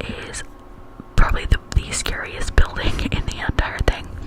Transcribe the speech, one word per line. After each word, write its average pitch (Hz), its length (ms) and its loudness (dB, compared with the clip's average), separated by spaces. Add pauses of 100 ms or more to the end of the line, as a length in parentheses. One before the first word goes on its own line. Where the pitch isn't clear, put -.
is - 420 -8 (720)
probably - 300 6
the, - 140 4 (160)
the - 160 0
scariest - 640 -4
building - 440 6
<laughs> - 120 -2
in - 140 0
the - 220 -6
entire - 320 -2
thing. - 280 0 (200)